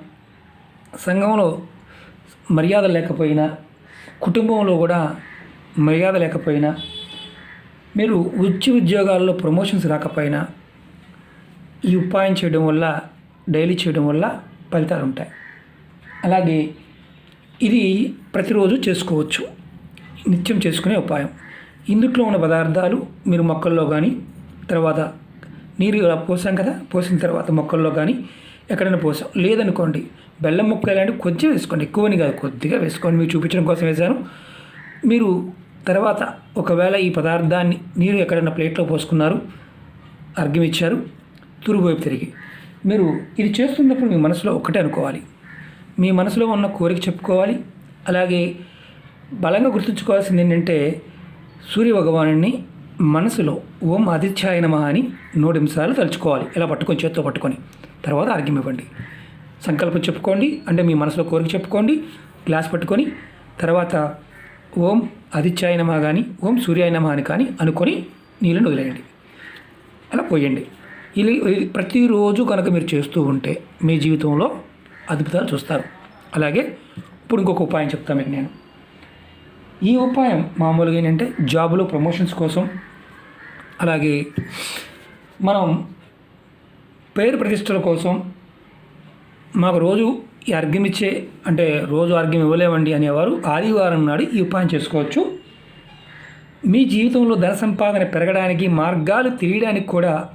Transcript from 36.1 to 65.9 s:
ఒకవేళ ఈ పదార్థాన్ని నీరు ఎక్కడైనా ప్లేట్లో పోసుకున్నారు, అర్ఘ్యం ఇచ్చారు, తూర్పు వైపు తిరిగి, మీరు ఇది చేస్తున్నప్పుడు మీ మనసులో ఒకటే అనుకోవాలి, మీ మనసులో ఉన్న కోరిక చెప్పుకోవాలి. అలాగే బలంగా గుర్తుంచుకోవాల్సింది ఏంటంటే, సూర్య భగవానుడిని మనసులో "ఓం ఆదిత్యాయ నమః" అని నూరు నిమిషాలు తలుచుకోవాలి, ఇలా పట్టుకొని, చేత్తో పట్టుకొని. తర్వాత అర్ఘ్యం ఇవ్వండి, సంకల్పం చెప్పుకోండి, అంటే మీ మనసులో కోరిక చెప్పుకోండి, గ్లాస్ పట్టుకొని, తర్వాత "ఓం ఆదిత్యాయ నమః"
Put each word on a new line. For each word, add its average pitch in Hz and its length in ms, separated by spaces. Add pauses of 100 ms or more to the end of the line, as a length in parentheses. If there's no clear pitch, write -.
ఒకవేళ 180 380
ఈ 185 140
పదార్థాన్ని 170 680 (200)
నీరు 196 200
ఎక్కడైనా 170 340
ప్లేట్లో 160 340
పోసుకున్నారు, 156 520 (1040)
అర్ఘ్యం 156 240
ఇచ్చారు, 170 340 (680)
తూర్పు 208 180
వైపు 165 180
తిరిగి, 131 260 (580)
మీరు 196 200 (340)
ఇది 208 100
చేస్తున్నప్పుడు 262 600
మీ 175 80
మనసులో 170 380
ఒకటే 170 240
అనుకోవాలి, 143 420 (760)
మీ 185 120
మనసులో 202 360
ఉన్న 202 200
కోరిక 175 400
చెప్పుకోవాలి. 190 480 (520)
అలాగే 180 340 (920)
బలంగా 202 360
గుర్తుంచుకోవాల్సింది 196 720
ఏంటంటే, 170 360 (920)
సూర్య 226 240
భగవానుడిని 160 580 (500)
మనసులో 160 520 (300)
"ఓం 180 260
ఆదిత్యాయ 180 500
నమః" 156 240
అని 151 180 (360)
నూరు 160 200
నిమిషాలు 151 360
తలుచుకోవాలి, 151 520 (100)
ఇలా 170 100
పట్టుకొని, 156 340
చేత్తో 160 220
పట్టుకొని. 143 360 (480)
తర్వాత 147 240
అర్ఘ్యం 147 280
ఇవ్వండి, 127 280 (760)
సంకల్పం 175 380
చెప్పుకోండి, 196 480 (200)
అంటే 175 160
మీ 165 100
మనసులో 151 300
కోరిక 165 300
చెప్పుకోండి, 208 420 (520)
గ్లాస్ 160 260
పట్టుకొని, 185 320 (560)
తర్వాత 175 340 (800)
"ఓం 180 200 (380)
ఆదిత్యాయ 175 420
నమః" 165 240